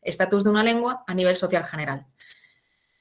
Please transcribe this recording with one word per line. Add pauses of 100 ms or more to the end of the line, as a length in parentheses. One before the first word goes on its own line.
estatus
de
una
lengua
a
nivel
social
general. (960)